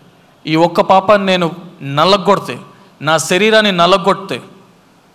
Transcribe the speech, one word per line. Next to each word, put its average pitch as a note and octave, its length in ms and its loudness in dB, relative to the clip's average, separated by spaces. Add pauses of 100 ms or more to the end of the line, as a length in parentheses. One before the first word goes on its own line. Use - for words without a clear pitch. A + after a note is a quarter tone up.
(460)
ఈ D#3 100 -2
ఒక్క F3 240 2
పాపాన్ని G3 460 2
నేను F3+ 300 -2 (260)
నలగొడితే, D#3+ 760 0 (440)
నా D#3 160 0
శరీరాన్ని G#3 540 0
నలగొడితే, F3+ 680 0 (720)